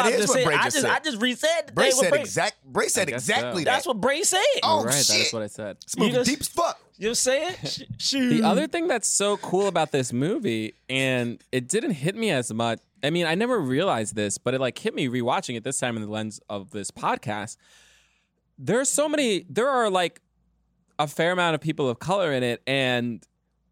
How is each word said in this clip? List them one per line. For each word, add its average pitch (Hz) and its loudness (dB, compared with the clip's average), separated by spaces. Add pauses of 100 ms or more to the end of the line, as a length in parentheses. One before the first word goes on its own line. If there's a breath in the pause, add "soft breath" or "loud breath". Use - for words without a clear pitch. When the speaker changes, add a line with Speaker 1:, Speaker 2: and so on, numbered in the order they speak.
Speaker 1:
That 226 4
is 254 4
Speaker 2:
just 208 2
Speaker 1:
what 254 4
Speaker 2:
said. 247 2
Speaker 1:
Bray 151 4
Speaker 2:
I - 4
Speaker 1:
just 269 0
Speaker 2:
just, 277 2
Speaker 1:
said. 185 2
Speaker 2:
I 254 2
just 247 -4
resaid 294 0
Speaker 1:
Bray 240 4
Speaker 2:
that. 262 4
What 262 4
Speaker 1:
said 175 2
Speaker 2:
Bray 302 4
Speaker 1:
exact-, 190 -2
Bray 175 0
said 190 0
Speaker 3:
I - -4
guess 123 -4
Speaker 1:
exactly 208 0
Speaker 3:
so. 143 -4
Speaker 1:
that. 233 4
Speaker 2:
That's 269 0
what 214 -2
Bray 277 0
said. 370 2 (220)
Speaker 1:
Oh, 311 2
Speaker 3:
You're 233 0
right. 127 0
That 139 2
Speaker 1:
shit. - 2
Speaker 3:
is - -4
what 110 -4
I 104 -6
said. 101 -12
Speaker 1:
This - -8
movie 220 4
Speaker 2:
You 240 0
just 247 2
Speaker 1:
deep 294 -2
as - -4
fuck. - -2 (160)
Speaker 2:
You 180 -8
know 220 0
what - -
I'm 233 -2
saying? 311 0
Speaker 3:
<laughs> - -12
Speaker 2:
Sh-, - -8 (160)
shoot. 262 0 (120)
Speaker 3:
The - 2
other 220 2
thing 339 -2
that's 240 0
so 202 0
cool 196 0
about 170 0
this 131 0
movie, 131 -2 (160)
and 127 0 (120)
it 127 -2
didn't 240 -2
hit 160 -2
me 226 0
as 127 -2
much, 113 0 (220)
I 143 0
mean, 170 0
I 160 0
never 240 0
realized 127 0
this, 104 -2
but 127 -2
it, 131 0
like, 127 -2
hit 226 -4
me 185 -2
rewatching 123 -2
it 110 -8
this 131 -4
time 120 -2
in 110 -4
the 104 -8
lens 107 -6
of 101 -8
this 101 -8
podcast. 110 -4 (1000 soft breath)
There 175 0
are 277 -2
so 285 2
many, 240 0
there 226 0
are, 247 2
like, 180 0 (800)
a 151 0
fair 165 2
amount 175 2
of 143 -2
people 156 0
of 113 -2
color 175 0
in 127 2
it, 120 0
and, 127 0 (480)